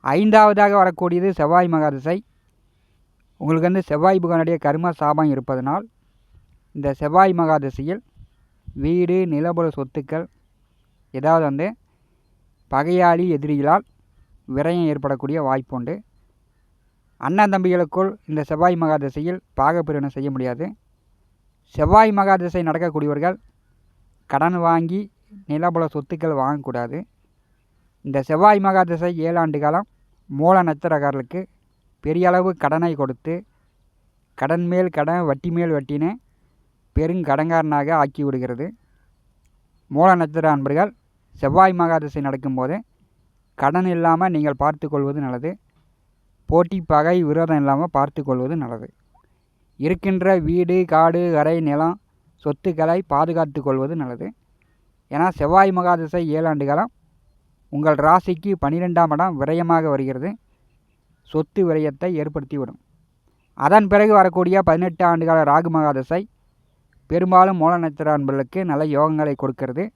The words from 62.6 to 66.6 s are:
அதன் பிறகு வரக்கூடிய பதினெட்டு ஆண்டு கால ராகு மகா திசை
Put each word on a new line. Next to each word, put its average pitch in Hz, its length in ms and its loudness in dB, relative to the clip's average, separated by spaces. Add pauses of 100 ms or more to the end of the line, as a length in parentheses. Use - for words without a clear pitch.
அதன் 202 260 6
பிறகு 214 280 6
வரக்கூடிய 185 380 4 (120)
பதினெட்டு 170 400 0
ஆண்டு 165 200 2
கால 160 120 4 (100)
ராகு 170 240 4
மகா 151 240 2
திசை 165 220 -4 (880)